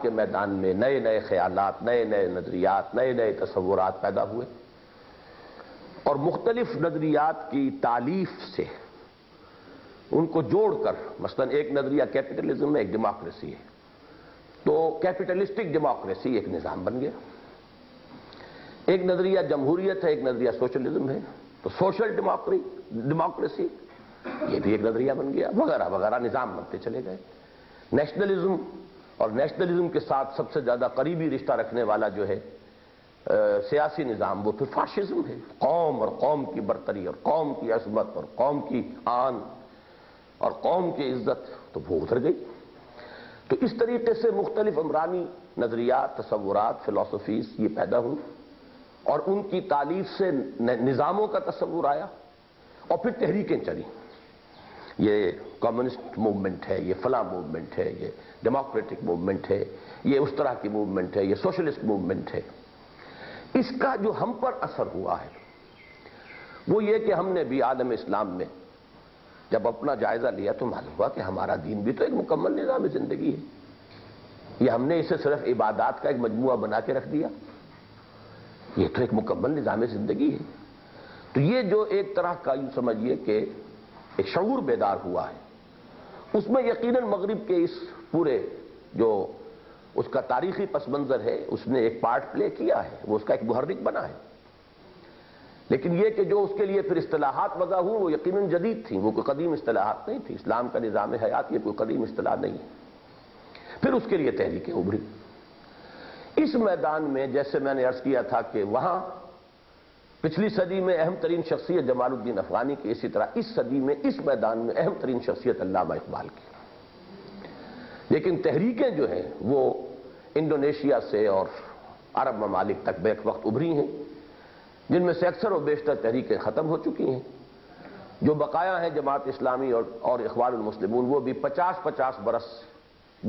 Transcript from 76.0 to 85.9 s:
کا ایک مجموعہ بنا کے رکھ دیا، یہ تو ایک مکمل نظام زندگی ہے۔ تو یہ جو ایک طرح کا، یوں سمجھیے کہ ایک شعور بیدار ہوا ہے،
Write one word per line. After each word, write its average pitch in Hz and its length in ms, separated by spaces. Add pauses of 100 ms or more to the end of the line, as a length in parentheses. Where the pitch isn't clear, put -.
کا 151 60
ایک 139 100
مجموعہ 120 380
بنا 107 240
کے 123 140
رکھ 131 140
دیا، 151 200 (1500)
یہ 90 180
تو 123 60
ایک 113 140
مکمل 107 360
نظام 110 340
زندگی 104 480
ہے۔ - 60 (960)
تو 127 80
یہ 220 220
جو 208 200
ایک 202 340
طرح 175 260
کا، 135 100
یوں 135 220
سمجھیے 120 420
کہ 107 280 (720)
ایک 98 120
شعور 220 340
بیدار 107 420
ہوا 87 260
ہے، - 60 (960)